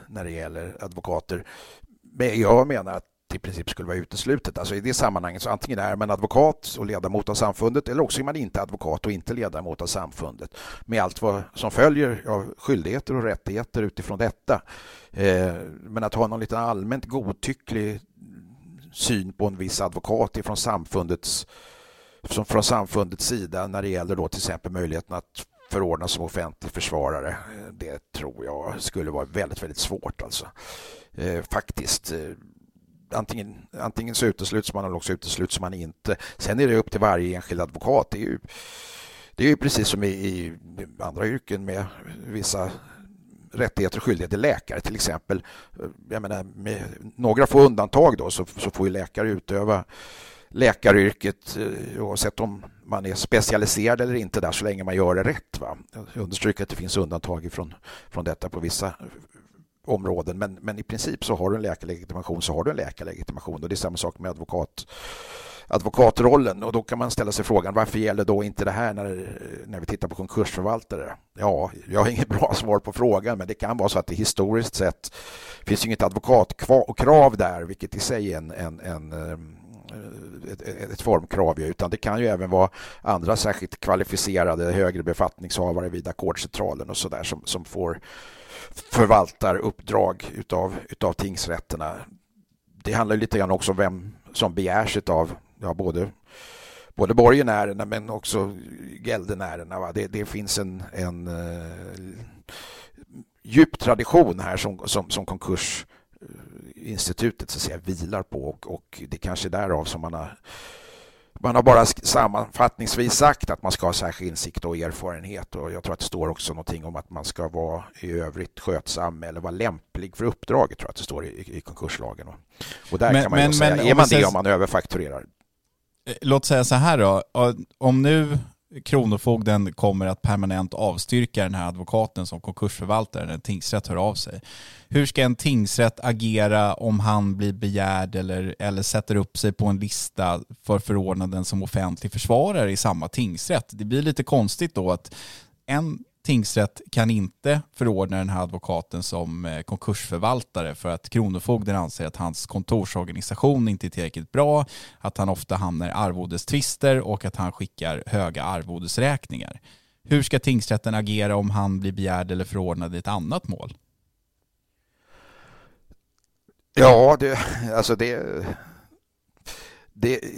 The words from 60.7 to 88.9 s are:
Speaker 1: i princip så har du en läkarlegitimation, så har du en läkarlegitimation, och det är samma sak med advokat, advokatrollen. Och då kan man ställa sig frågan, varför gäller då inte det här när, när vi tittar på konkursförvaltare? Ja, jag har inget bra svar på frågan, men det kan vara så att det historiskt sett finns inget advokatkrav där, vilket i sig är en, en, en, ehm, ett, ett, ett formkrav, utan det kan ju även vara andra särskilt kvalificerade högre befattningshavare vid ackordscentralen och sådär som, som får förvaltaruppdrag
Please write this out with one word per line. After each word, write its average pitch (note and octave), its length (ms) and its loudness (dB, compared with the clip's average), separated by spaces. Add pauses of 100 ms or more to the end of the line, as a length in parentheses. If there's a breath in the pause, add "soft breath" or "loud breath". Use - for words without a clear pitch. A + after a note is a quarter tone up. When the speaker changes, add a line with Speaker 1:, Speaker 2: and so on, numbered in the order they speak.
Speaker 1:
i G#2+ 40 -12
princip - 420 -6
så A2+ 100 0
har F2+ 140 0
du G#2 60 2
en A2 60 -4
läkarlegitimation, F2 800 -6
så D#2 120 -2
har E2 100 0
du C#3+ 80 2
en - 60 -6
läkarlegitimation, D#2+ 840 -10
och E2+ 60 -8
det F#2+ 40 -4
är F#2+ 40 -2
samma F2 200 -4
sak E2 220 -6
med F2+ 120 -8
advokat, E2 560 -8 (800 loud breath)
advokatrollen. A2+ 960 6
Och A2 80 -4
då A2+ 120 0
kan A#2+ 160 -6
man A#2+ 120 -2
ställa G#2 200 -2
sig G#2 140 -4
frågan, G2 280 2
varför A2 260 0
gäller G#2 260 0
då G#2 180 2
inte G#2 220 -4
det G2 60 0
här A2 220 -2
när, G2 460 -8 (260)
när G2+ 140 -10
vi D#2+ 60 -8
tittar G2+ 220 -4
på - 80 -10
konkursförvaltare? F#2+ 1040 -2 (220)
Ja, F#2+ 320 2 (160)
jag G2+ 120 2
har G#2+ 100 6
inget B2 200 -2
bra - 240 2
svar G#2 260 2
på G2+ 140 -6
frågan, A2+ 440 2
men F#2 100 -8
det G#2+ 60 -6
kan A2+ 240 -4
vara G2+ 120 2
så F#2+ 100 2
att - 80 -4
det E2+ 80 -6
historiskt G#2+ 600 0
sett - 400 -2 (500 loud breath)
finns G#2+ 200 0
inget A2+ 180 0
advokatkrav B2 1300 6
där, F2+ 260 0
vilket F2+ 320 -10
i - 40 -4
sig G#2 340 -2
är D#2+ 40 -4
en, D#2+ 140 -10
en, E2 280 -8
en, D#2 320 -10
ehm, D#2+ 460 -10 (920)
ett, G2 100 -14
ett, G2 300 -10
ett G2 100 -10
formkrav, F2 580 4
utan E2+ 300 -2
det A2 80 -2
kan G#2+ 220 -2
ju A#2+ 80 2
även F#2 220 0
vara F#2 200 6 (320 loud breath)
andra F#2+ 340 2
särskilt G#2 440 -4
kvalificerade F2+ 920 2
högre F2+ 320 2
befattningshavare F2+ 840 -2
vid F2 180 -8
ackordscentralen - 840 -4
och - 80 -6
sådär - 260 -6
som, - 220 -8
som F2 200 -6
får E2+ 340 -4 (720 loud breath)
förvaltaruppdrag G2+ 1600 2